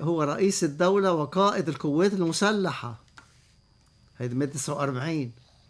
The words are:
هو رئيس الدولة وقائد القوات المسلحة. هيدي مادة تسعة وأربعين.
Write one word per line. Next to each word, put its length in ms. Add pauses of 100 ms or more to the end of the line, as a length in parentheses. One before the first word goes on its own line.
هو 220
رئيس 420
الدولة 480
وقائد 560
القوات 440
المسلحة. 920 (1160)
هيدي 160
مادة 180
تسعة 220
وأربعين. 580 (380)